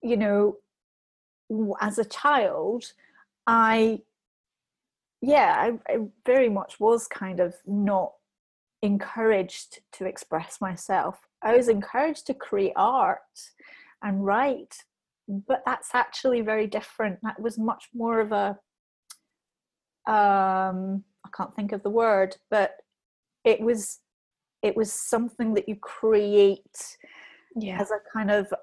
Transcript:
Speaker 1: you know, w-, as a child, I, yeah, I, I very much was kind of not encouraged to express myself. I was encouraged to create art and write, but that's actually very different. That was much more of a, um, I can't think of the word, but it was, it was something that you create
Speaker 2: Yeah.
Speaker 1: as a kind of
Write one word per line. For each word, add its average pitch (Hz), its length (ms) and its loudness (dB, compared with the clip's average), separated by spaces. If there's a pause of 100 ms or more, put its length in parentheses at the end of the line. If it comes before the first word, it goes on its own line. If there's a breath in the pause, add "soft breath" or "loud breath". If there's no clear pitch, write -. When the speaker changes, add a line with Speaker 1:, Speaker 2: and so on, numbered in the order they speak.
Speaker 1:
you 233 160 0
know, 202 400 2 (920)
w-, 214 320 -2
as 208 160 -2
a 226 80 0
child, 220 880 0 (540 soft breath)
I, 226 540 4 (1200)
yeah, 240 340 4 (320)
I, - 60 -2
I - 40 2 (280)
very 254 240 4
much 202 300 -4
was 226 280 2
kind 190 320 -6
of 180 160 0 (100)
not 202 480 0 (680)
encouraged 202 1000 -2 (140)
to - 120 -10
express 165 560 -8
myself. 185 680 -4 (140)
I 226 140 4
was 247 140 6
encouraged 247 580 -2
to 180 60 -4
create 196 420 -4
art 208 440 2 (840 loud breath)
and 196 220 -2
write, 233 500 -2 (520)
but 214 380 -4
that's - 300 -6
actually 247 460 0
very 214 260 -2
different. 208 560 -6
That 220 180 -8
was 226 160 -4
much 226 360 -4
more 226 260 -2
of 214 120 -2
a, 202 280 -2 (1500)
um, 190 1000 0 (220)
I - 100 -20
can't - 200 -8
think 208 160 -6
of 202 120 -6
the 208 60 -4
word, 208 460 2 (160)
but 202 240 0 (680)
it 220 160 6
was, 220 380 -2 (640)
it - 140 0
was 220 160 0
something 226 640 -2
that 202 160 0
you 214 60 -6
create 208 1200 2 (580 loud breath)
Speaker 2:
Yeah. 208 260 -6
Speaker 1:
as 196 100 -4
a 208 80 -2 (120)
kind 214 200 -2
of 202 320 0